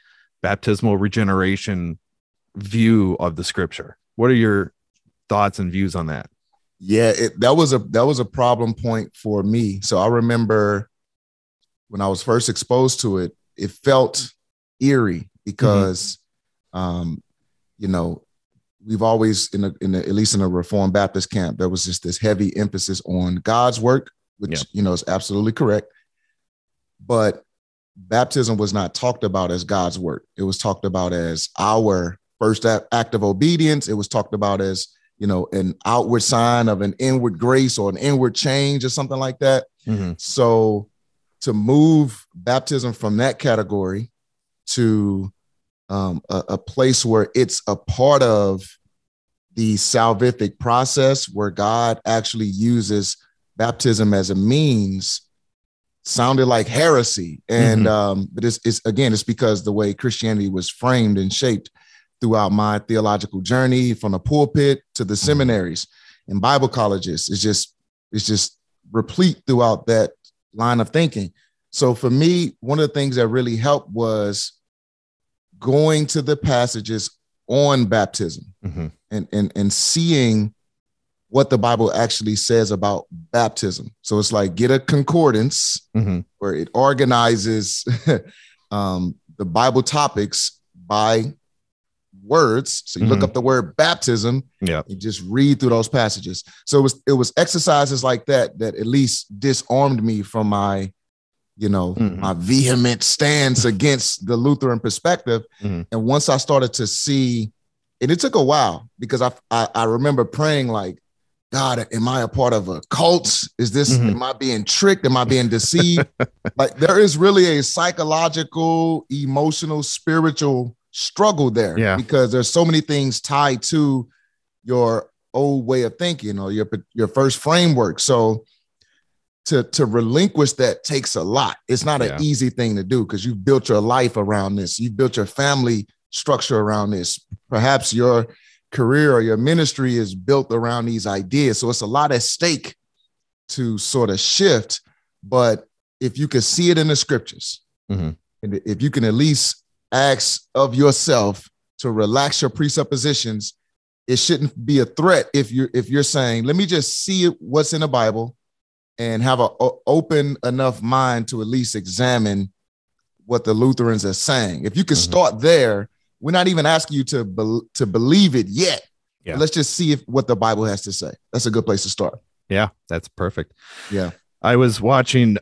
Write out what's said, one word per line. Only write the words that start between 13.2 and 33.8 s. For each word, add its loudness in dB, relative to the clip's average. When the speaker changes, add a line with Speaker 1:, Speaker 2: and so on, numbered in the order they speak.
Speaker 2:
it -8
felt 0
eerie 0
because, 0
Speaker 1:
Mm-hmm. -8
Speaker 2:
um, -6
you -6
know, -4
we've -2
always, 0
in -2
a, -4
in -2
a, 0
at -4
least 0
in 0
a 0
Reformed -2
Baptist -2
camp, -4
there -2
was -4
just -8
this -6
heavy -2
emphasis -4
on -2
God's 0
work, 2
which, -10
Speaker 1:
Yeah. -10
Speaker 2:
you -2
know, 2
is -4
absolutely -2
correct. 0
But 0
baptism 0
was -2
not -4
talked -2
about -2
as -4
God's -2
work. -8
It -8
was -4
talked -4
about -2
as -4
our 0
first 0
a-, 2
act -2
of -2
obedience. 2